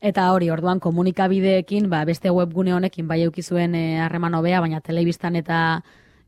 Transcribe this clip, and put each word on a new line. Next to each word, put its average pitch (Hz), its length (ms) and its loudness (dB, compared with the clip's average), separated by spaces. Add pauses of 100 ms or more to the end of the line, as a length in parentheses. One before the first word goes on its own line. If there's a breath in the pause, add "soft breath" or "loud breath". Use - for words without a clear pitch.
Eta 190 320 2
hori, 180 180 2
orduan 180 300 0
komunikabideekin, 185 1120 0
ba, 156 140 0
beste 170 260 -2
webgune 180 440 0
honekin 180 340 -2
bai 165 140 0
eduki 170 200 -2
zuen, 175 320 0
eh, 160 260 -2
harreman 170 340 -2
hobea, 175 260 2
baina 160 200 -2
telebistan 170 560 -2
eta, 165 460 0 (460 soft breath)